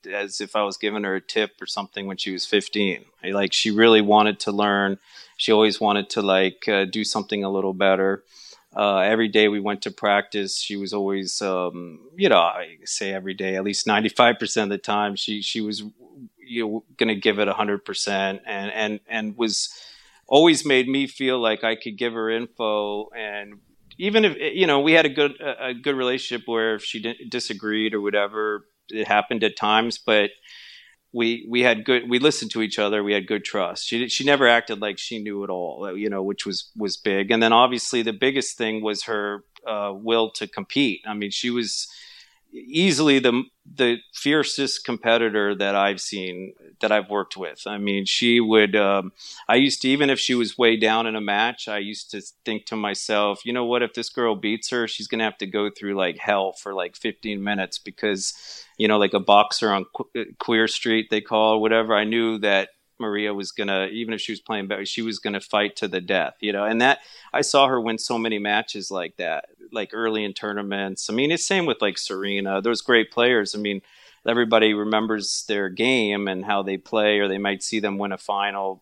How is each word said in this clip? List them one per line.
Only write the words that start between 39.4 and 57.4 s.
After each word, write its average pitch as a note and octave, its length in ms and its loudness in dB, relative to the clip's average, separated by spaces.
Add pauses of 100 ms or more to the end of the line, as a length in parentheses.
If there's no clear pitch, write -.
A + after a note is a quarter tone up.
uh, G#2 280 -4
will A2+ 380 0
to G#2+ 140 -8
compete. G#2 600 -2
I G#2+ 80 -8
mean, G2+ 160 -6
she - 180 -6
was A#2+ 400 -4 (640)
easily D#3 640 4
the, B2 240 4 (320)
the A#2+ 240 2 (160)
fiercest C#3 720 -2
competitor A2 680 0
that G2 200 -2
I've G2+ 260 0
seen, F#2 540 -10 (260)
that G#2+ 120 0
I've G2+ 180 0
worked G2+ 260 -4
with. F2 300 -12
I G#2 100 -6
mean, G2+ 280 -2
she A#2+ 360 2
would, G#2+ 360 4
um, G2 360 2 (360)
I A2+ 80 4
used C3+ 260 2
to, C3 60 0
even C#3 220 2
if B2+ 80 0
she - 160 0
was A#2 220 -2
way A#2 200 4
down A2+ 300 2
in A2 100 -4
a G#2+ 40 -4
match, G#2+ 480 -2
I G#2 100 -4
used G#2 340 -10
to G2+ 100 -10 (220)
think G#2+ 220 -6
to A2+ 100 -8
myself, G#2 680 0
"You A#2+ 80 -6
know B2 120 -2
what? A#2+ 180 0
If A#2 120 -4
this A#2+ 140 -6
girl A#2 280 0
beats G#2+ 340 -4
her, A#2+ 160 -2
she's G#2+ 220 -8
gonna A2+ 160 -2
have G#2+ 140 -4
to G2+ 80 -6
go G#2 240 -2
through, G2+ 260 -8
like, F2+ 220 -2
hell G2 340 0
for, - 200 -12
like, F2+ 220 -6
fifteen G#2 480 -8